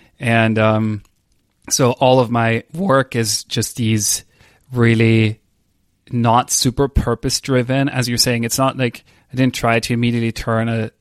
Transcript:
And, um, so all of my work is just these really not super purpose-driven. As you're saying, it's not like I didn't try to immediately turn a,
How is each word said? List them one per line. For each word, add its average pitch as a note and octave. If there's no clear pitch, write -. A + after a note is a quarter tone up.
And, A2+
um, A2
so B2+
all B2+
of A2+
my A#2
work D3
is A2
just -
these A2
really A2+
not A#2+
super C3+
purpose-driven. C3
As B2
you're A#2+
saying, A#2
it's A#2
not C3
like B2
I -
didn't B2+
try A#2
to A#2
immediately A#2
turn A2+
a, A2+